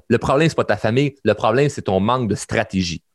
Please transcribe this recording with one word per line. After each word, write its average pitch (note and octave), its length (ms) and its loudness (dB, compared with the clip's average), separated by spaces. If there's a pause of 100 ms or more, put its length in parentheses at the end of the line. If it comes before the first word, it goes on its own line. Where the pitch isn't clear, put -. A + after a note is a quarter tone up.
Le A#2+ 100 -2
problème, D3+ 320 2
c'est - 60 -6
pas A#2 80 0
ta G#2+ 140 0
famille. C3+ 460 0
Le G#2+ 100 4
problème, B2 360 2
c'est - 140 -8
ton F#2+ 160 0
manque A#2+ 300 0
de G2 60 0
stratégie. F#2+ 680 -4 (120)